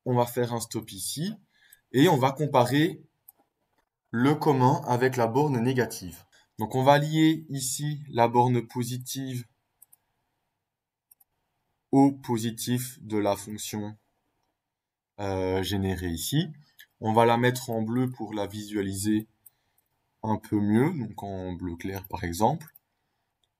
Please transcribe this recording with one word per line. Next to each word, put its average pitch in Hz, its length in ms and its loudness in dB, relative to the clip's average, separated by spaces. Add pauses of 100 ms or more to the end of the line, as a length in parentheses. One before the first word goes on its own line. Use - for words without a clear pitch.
On 123 100 0
va 120 100 4
faire 120 280 -2
un 117 80 -4
stop - 300 -8
ici 156 420 -8 (580)
et 139 160 6
on 165 100 6
va - 140 2
comparer 143 720 2 (1080)
le 127 220 4
commun 139 540 4
avec 127 300 2
la 117 100 2
borne 135 320 0
négative. 113 640 -2 (340)
Donc 107 160 -6
on 131 100 0
va 143 140 8
lier 156 520 2
ici 147 580 -6
la 117 220 2
borne 120 360 2
positive 127 800 -8 (2500)
au 139 200 6
positif 120 880 -4
de 107 160 -4
la 101 180 2
fonction, 107 600 -10 (1200)
euh, 95 440 -2
générée 92 480 -2
ici. 135 360 -2 (540)
On 107 120 -2
va 117 120 6
la 117 120 4
mettre 123 320 2
en 113 120 -2
bleu 123 300 -2
pour 110 220 -10
la 104 120 -4
visualiser 104 840 -2 (920)
un 110 160 -2
peu 107 220 -2
mieux, 110 320 2
donc 110 320 -8
en 92 300 -8
bleu 85 240 -8
clair 95 300 -10
par 87 160 -10
exemple. 104 520 -2 (840)